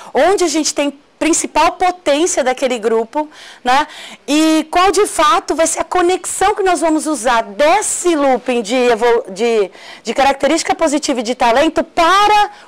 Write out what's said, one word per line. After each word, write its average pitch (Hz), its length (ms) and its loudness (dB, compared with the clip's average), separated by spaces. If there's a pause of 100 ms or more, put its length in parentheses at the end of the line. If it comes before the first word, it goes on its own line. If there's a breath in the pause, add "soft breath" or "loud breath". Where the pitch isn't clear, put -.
(140 loud breath)
onde 349 320 2
a - 20 0
gente 302 260 -2
tem 285 240 -2 (240)
principal 330 520 0
potência 349 720 0
daquele 254 360 -2
grupo, 226 500 -2 (340 loud breath)
né? 269 220 0 (420 loud breath)
E 311 440 2
qual 370 200 2
de 392 140 2
fato 330 480 0
vai 320 140 0
ser 339 140 -4
a - 20 -6
conexão 370 720 -2
que 415 80 -4
nós 359 180 0
vamos 311 240 0
usar 240 380 0
desse 330 720 0
looping 262 480 0
de 202 100 -6
evol-, 240 560 2
de, 208 400 -2 (320 loud breath)
de 226 140 -8
característica 277 580 0
positiva 302 460 -2
e 247 40 -6
de 240 120 -4
talento 277 480 0
para 403 680 2 (180 loud breath)